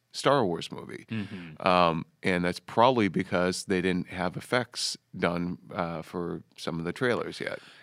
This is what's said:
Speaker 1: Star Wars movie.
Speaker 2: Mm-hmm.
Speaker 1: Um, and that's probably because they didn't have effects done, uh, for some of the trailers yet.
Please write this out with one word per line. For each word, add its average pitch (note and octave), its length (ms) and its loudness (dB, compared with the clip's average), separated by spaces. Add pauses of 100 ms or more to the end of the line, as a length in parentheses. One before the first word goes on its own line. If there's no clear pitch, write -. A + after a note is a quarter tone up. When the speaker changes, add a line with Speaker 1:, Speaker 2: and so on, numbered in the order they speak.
(120)
Speaker 1:
Star C#3 320 2
Wars E2+ 260 -4
movie. - 400 -12
Speaker 2:
Mm-hmm. F2+ 560 -8
Speaker 1:
Um, F2 380 6 (180)
and F2+ 220 2
that's F2+ 160 -2
probably A#2 480 4
because F#2 560 0
they F#2+ 160 0
didn't F2+ 280 0
have F2+ 280 -4
effects - 640 -4 (180)
done, F2 400 0 (180)
uh, E2+ 280 -4
for E2+ 400 -8 (160)
some E2 200 -4
of E2 60 -6
the - 80 -4
trailers G#2 480 -2
yet. - 180 -6 (240)